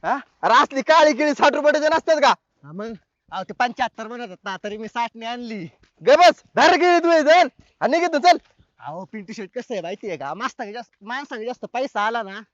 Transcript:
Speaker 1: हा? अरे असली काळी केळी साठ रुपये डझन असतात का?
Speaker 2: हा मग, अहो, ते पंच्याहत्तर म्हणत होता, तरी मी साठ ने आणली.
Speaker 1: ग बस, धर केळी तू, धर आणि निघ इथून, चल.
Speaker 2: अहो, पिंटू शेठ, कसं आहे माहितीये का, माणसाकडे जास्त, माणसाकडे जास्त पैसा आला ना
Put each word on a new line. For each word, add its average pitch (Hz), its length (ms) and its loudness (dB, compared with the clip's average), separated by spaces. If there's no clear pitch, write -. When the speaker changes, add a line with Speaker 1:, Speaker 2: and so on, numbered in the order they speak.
Speaker 1:
हा? 196 140 -2
अरे 226 220 4
असली 277 180 -4
काळी 311 320 6
केळी 294 180 0
साठ 285 220 2
रुपये 294 180 2
डझन 302 220 0
असतात 330 220 0
का? 285 140 4
Speaker 2:
हा 143 80 -20
मग, 214 220 -12
अहो, 185 120 -10
ते 202 100 -16
पंच्याहत्तर 240 540 -4
म्हणत 240 220 -12
होता, 185 340 -12
तरी 208 140 -10
मी 220 100 -12
साठ 233 280 -6
ने 226 100 -14
आणली. 226 420 -10
Speaker 1:
ग - 100 2
बस, 339 260 4
धर 311 240 4
केळी 349 200 4
तू, 330 240 2
धर 320 240 4
आणि 254 180 0
निघ 339 120 0
इथून, 302 120 -2
चल. 339 160 6
Speaker 2:
अहो, 156 260 -14
पिंटू 214 280 -16
शेठ, 196 220 -14
कसं 247 180 -10
आहे 196 80 -6
माहितीये 180 360 -10
का, 139 160 -10
माणसाकडे 214 400 -10
जास्त, 233 280 -18
माणसाकडे 240 440 -12
जास्त 240 200 -10
पैसा 240 360 -6
आला 226 220 -4
ना 196 160 -12